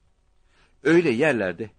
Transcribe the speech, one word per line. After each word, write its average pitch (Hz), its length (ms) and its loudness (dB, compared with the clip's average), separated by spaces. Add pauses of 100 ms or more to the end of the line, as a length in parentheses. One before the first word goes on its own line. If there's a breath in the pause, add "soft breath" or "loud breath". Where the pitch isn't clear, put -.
(840)
Öyle 165 260 2
yerlerde 113 680 -2